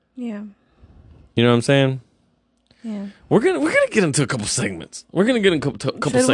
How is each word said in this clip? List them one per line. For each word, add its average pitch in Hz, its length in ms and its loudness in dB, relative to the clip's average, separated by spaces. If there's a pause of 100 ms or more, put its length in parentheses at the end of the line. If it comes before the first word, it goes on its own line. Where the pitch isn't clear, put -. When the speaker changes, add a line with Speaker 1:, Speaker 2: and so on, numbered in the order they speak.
(160)
Speaker 1:
Yeah. 226 280 -10 (920)
Speaker 2:
You 117 80 4
know 120 60 6
what 120 80 6
I'm 117 40 0
saying? 135 380 2 (840)
Speaker 1:
Yeah. 208 220 -8 (200)
Speaker 2:
We're 185 140 4
gonna, 339 180 2
we're 311 140 -2
gonna 539 180 2
get 196 140 2
into 143 180 0
a 117 40 0
couple 107 180 -6
segments. 101 680 -6
We're 185 140 0
gonna 240 160 2
get 190 100 2
into 147 160 0
a 131 60 -2
couple, 117 260 -6
couple 240 120 -2
Speaker 1:
Should 247 40 -2
we 247 60 4 (120)